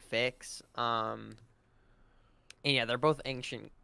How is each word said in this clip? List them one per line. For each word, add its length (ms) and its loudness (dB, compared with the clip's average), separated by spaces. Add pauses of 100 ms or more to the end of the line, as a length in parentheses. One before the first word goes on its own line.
fix. 640 -2 (140)
Um, 600 -2 (1300)
and 100 4
yeah, 120 4
they're 100 2
both 300 4
ancient 440 -6 (140)